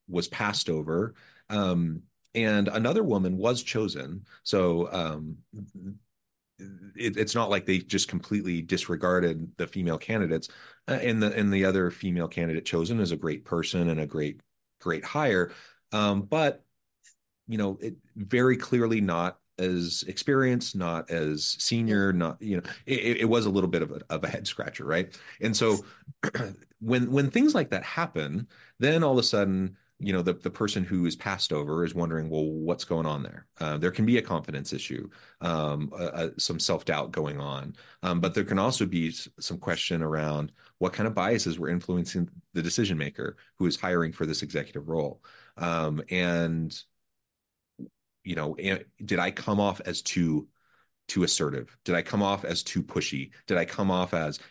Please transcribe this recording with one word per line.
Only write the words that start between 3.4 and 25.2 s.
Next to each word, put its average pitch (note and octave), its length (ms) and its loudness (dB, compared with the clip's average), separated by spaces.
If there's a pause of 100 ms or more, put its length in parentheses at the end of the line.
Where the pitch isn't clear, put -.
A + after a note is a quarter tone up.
chosen. E2+ 640 -4 (180)
So, F2 500 4
um, D#2 440 -4 (1200)
it, G2 580 -8
it's G#2+ 180 2
not A2+ 140 2
like G2+ 160 0
they F#2 140 4
just - 280 0
completely F2+ 540 -2
disregarded E2+ 960 0
the E2+ 100 -2
female E2+ 300 -2
candidates. E2+ 500 -2 (400)
Uh, C3 140 -2
and A2+ 200 2
the, G#2 140 2
and G#2 160 2
the F#2+ 140 4
other F#2 260 4
female F2 360 -2
candidate E2 380 -2
chosen F2 340 0
is F2 120 2
a D#2+ 60 0
great D2+ 280 -4
person E2+ 440 0
and D#2 100 0
a D#2 80 -2
great, D2 320 -4 (400)
great B2 240 -4
hire. G#2+ 480 2 (400)
Um, G2+ 300 2
but, D#3 420 0 (840)
you A2+ 100 -4
know, G2 240 0
it - 140 -8 (200)
very B2 420 4
clearly A2+ 440 2
not F2 360 0 (200)
as F2+ 500 0
experienced, B2+ 680 2
not E2+ 360 -2
as D#2 480 0
senior, G#2+ 520 2
not, E2+ 300 0
you G2+ 160 -2
know, F2 60 -4 (220)
it, B2+ 140 0
it, A2+ 220 0
it A2+ 80 4
was A2+ 160 6
a G#2 40 2
little F#2 200 4
bit E2+ 120 2
of D2+ 100 -2
a, B1+ 180 -10
of D#2 140 -2
a D2 40 0
head E2 200 -6
scratcher, - 380 -8
right? E2+ 320 -2 (240)